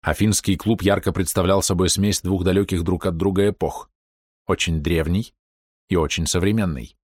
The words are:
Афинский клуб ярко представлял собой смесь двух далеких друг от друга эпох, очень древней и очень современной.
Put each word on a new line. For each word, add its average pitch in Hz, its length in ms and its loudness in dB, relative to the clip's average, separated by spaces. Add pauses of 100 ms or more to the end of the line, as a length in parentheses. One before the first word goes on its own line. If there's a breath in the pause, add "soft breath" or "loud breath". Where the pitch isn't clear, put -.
Афинский 98 560 0
клуб 107 260 -2
ярко 98 300 0
представлял 95 500 0
собой 90 260 0
смесь 98 340 0
двух 92 200 0
далеких 92 400 2
друг 90 240 -2
от 87 100 -2
друга 98 340 2
эпох, - 380 -6 (600)
очень 82 340 -2
древней 85 500 -2 (560)
и 92 60 0
очень 80 320 0
современной. 90 720 -2 (120)